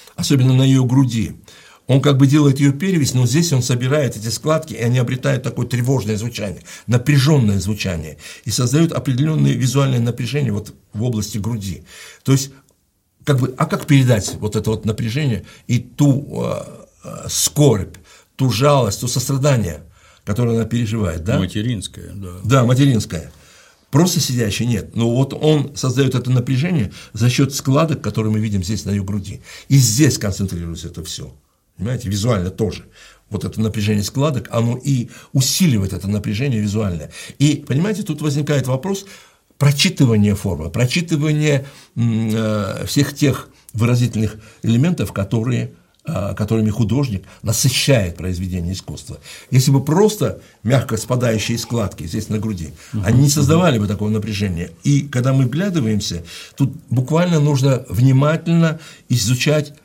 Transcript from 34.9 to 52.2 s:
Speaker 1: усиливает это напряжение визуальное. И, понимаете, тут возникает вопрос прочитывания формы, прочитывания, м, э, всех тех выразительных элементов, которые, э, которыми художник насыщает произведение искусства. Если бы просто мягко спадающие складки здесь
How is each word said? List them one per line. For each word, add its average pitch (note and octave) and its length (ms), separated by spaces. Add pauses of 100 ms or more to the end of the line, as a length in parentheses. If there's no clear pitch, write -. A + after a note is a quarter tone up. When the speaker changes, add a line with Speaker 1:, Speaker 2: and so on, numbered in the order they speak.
Speaker 1:
усиливает B2+ 600
это F2+ 140
напряжение G#2+ 540
визуальное. G2+ 500 (280)
И, C#3+ 280
понимаете, F#3+ 360
тут D3+ 180
возникает C#3+ 460
вопрос F#3 380 (520)
прочитывания A#2+ 800
формы, E2 340
прочитывания, D3+ 960 (300)
м, A2+ 380
э, G#2+ 520
всех C#3+ 300
тех - 340 (240)
выразительных A2+ 600 (280)
элементов, A#2 500
которые, A#2+ 580 (340)
э, G2+ 300
которыми A2 360
художник A2+ 520 (200)
насыщает G#2+ 760
произведение F2+ 560
искусства. - 440 (340)
Если C3 200
бы C3+ 120
просто E3 580 (220)
мягко A#2+ 340
спадающие A#2 600
складки G#2+ 500
здесь G#2+ 220